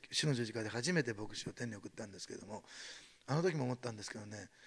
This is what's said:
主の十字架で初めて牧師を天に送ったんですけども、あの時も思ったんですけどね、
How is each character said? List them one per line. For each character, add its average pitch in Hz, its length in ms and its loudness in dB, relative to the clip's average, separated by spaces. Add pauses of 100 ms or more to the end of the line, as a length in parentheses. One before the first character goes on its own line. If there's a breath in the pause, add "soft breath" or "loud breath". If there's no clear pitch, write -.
(120)
主 - 160 4
の 143 80 6
十 120 100 2
字 107 80 -4
架 113 80 0
で 107 80 0
初 120 240 2
め 170 80 8
て 120 120 2
牧 101 220 -4
師 - 140 -4
を - 40 -8
天 123 160 -2
に 107 60 -6
送 101 120 -8
っ - 40 -8
た 113 140 -6
ん 101 60 -10
で 92 80 -12
す - 80 -8
け - 80 -6
ど - 100 -8
も、 104 180 -6 (640 loud breath)
あ 131 100 4
の 160 60 6
時 175 140 6
も 147 80 4
思 127 100 4
っ 123 40 -2
た 123 120 -2
ん 110 80 -6
で 104 60 -8
す - 80 -6
け 113 80 -6
ど 107 60 -8
ね、 104 240 -8 (180 loud breath)